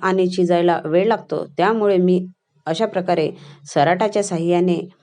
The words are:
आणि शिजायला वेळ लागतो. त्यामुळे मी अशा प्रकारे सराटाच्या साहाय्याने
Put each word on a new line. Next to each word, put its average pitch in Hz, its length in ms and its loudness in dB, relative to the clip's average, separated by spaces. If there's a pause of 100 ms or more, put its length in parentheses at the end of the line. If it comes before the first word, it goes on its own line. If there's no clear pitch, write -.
आणि 185 280 2
शिजायला 175 540 2
वेळ 175 220 0
लागतो. 196 380 -4 (120)
त्यामुळे 202 400 0
मी 180 300 2 (400)
अशा 185 200 -2
प्रकारे 180 440 -2 (440)
सराटाच्या 185 480 2
साहाय्याने 175 580 0 (220)